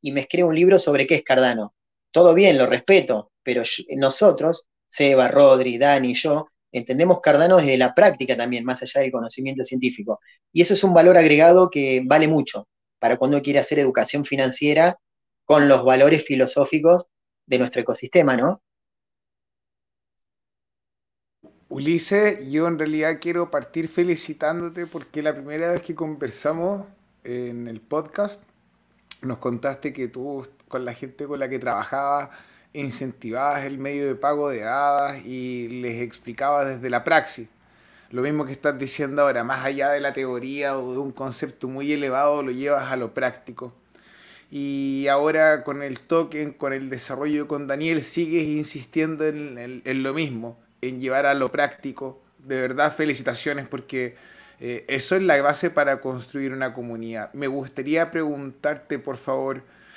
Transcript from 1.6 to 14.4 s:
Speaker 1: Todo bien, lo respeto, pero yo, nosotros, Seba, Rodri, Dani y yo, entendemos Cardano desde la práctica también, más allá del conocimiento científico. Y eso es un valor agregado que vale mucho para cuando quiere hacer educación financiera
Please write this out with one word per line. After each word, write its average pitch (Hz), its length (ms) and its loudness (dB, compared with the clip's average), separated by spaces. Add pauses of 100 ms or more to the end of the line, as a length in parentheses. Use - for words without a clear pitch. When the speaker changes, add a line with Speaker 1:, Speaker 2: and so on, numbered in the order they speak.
Speaker 1:
Todo 175 200 8
bien, 180 240 8
lo 127 100 4
respeto, 123 680 2 (100)
pero 120 220 0
yo, - 200 -4 (120)
nosotros, 160 720 2 (200)
Seba, 135 420 4
Rodri, 131 480 6
Dani 131 360 4
y - 20 -4
yo, 151 340 -2 (240)
entendemos 143 480 0
Cardano 160 380 6
desde 139 180 4
la 127 180 2
práctica 135 420 4
también, 120 280 -4
más 127 180 -4
allá 135 180 -2
del 131 120 -2
conocimiento 131 520 -6
científico. 120 560 -4 (320)
Y 165 100 4
eso 196 120 2
es 190 100 2
un 180 100 4
valor 175 240 10
agregado 170 520 8
que 135 340 0
vale 151 240 4
mucho 143 400 -2 (300)
para 120 180 2
cuando 139 260 2
quiere 139 160 0
hacer 139 200 0
educación 139 460 0
financiera 147 760 2 (460)